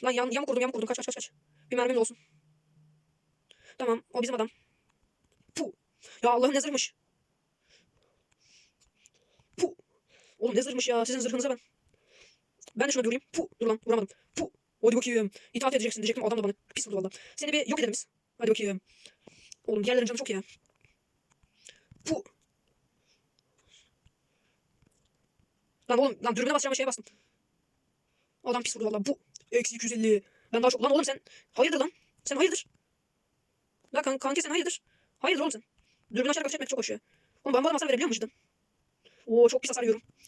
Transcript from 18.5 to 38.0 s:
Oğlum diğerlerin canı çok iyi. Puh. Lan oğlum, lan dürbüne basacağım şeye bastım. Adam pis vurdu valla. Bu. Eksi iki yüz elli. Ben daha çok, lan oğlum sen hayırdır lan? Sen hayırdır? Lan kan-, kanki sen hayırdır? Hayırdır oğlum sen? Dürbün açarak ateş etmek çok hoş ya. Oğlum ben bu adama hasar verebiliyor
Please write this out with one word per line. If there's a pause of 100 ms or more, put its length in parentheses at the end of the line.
Oğlum
diğerlerin
canı
çok
iyi. (1600)
Puh. (3750)
Lan
oğlum,
lan
dürbüne
basacağım
şeye
bastım. (1400)
Adam
pis
vurdu
valla.
Bu. (320)
Eksi
iki
yüz
elli. (300)
Ben
daha
çok,
lan
oğlum
sen (340)
hayırdır
lan? (320)
Sen
hayırdır? (1300)
Lan
kan-,
kanki
sen
hayırdır? (380)
Hayırdır
oğlum
sen? (520)
Dürbün
açarak
ateş
etmek
çok
hoş
ya. (440)
Oğlum
ben
bu
adama
hasar
verebiliyor